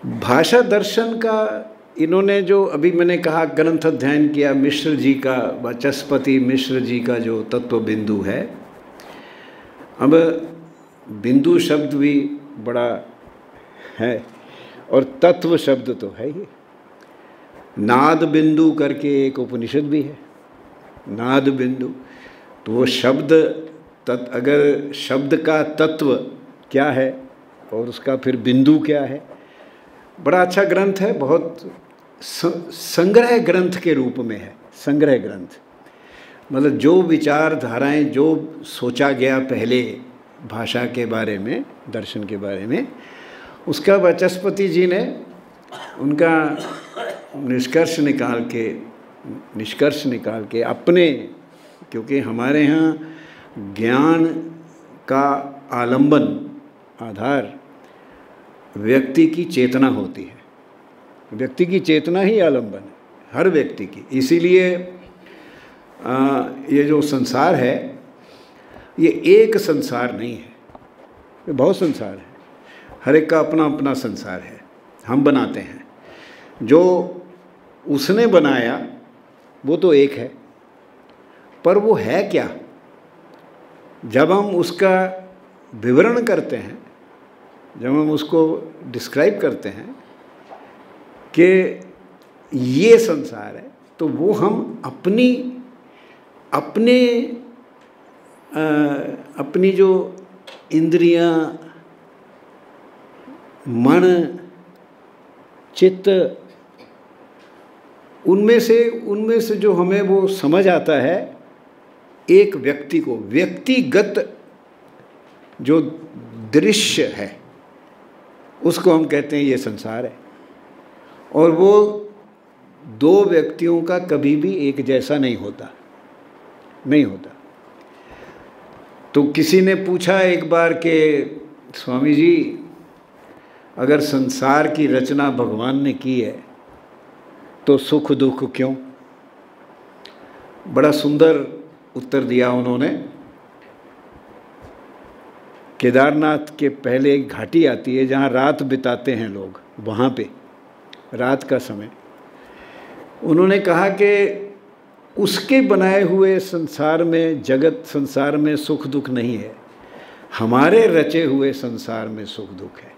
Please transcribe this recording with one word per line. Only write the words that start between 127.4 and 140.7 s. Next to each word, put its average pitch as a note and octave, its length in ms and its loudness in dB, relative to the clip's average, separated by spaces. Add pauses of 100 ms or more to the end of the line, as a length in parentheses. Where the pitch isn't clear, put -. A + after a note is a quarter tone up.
तो D3 80 4
किसी D3+ 380 2
ने F#3+ 140 4
पूछा F#3 460 0
एक F3 300 0
बार E3+ 220 2
कि D#3+ 520 2 (500)
स्वामी C3+ 400 0
जी, D#3+ 440 2 (1200)
अगर D3 220 2
संसार C#3 680 0
की D3+ 180 0
रचना C3+ 440 0
भगवान A#2+ 520 -2
ने C#3 100 -2
की C3 280 -4
है G#2+ 300 -8 (1160)
तो C#3 120 6
सुख D3 340 0
दुख C3 440 -2
क्यों? C3 200 -2 (1900)
बड़ा C#3+ 220 2